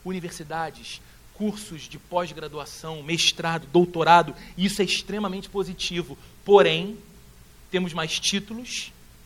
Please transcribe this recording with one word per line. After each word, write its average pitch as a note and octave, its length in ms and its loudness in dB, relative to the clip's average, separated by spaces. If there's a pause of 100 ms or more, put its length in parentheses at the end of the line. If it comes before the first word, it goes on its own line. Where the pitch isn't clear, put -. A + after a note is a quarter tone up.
Universidades, D#3+ 960 -8 (340)
cursos G3+ 480 -6
de - 160 -16
pós-graduação, D#3 1040 -8
mestrado, E3 640 -2
doutorado, E3+ 680 6 (220)
isso G3 240 0
é G3 40 2
extremamente G3 640 -4
positivo. E3+ 680 -4 (280)
Porém, F#3+ 520 6 (760)
temos F3+ 220 -2
mais D#3+ 280 -4
títulos, A3 720 -6 (340)